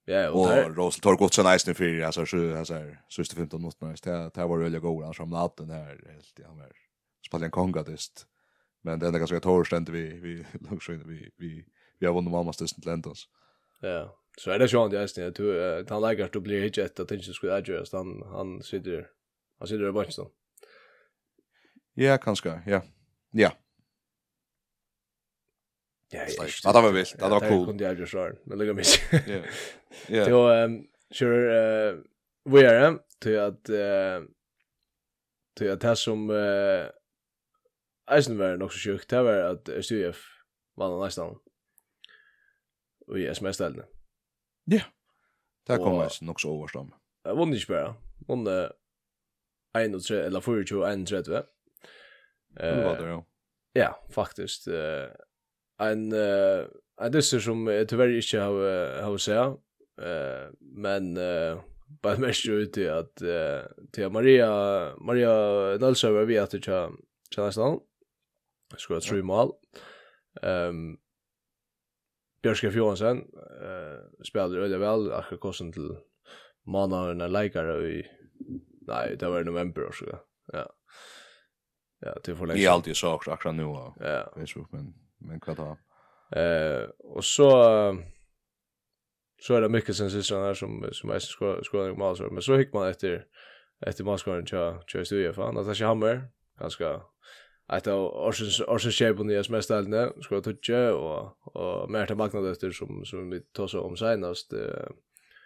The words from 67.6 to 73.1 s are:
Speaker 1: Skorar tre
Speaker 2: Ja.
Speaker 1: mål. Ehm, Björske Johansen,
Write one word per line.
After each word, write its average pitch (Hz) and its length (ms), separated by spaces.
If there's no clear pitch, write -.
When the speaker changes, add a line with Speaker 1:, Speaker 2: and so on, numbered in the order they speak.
Speaker 1:
Skorar 85 220
tre 104 180
Speaker 2:
Ja. 92 60
Speaker 1:
mål. 101 280
Ehm, 87 560
Björske 113 260
Johansen, 110 480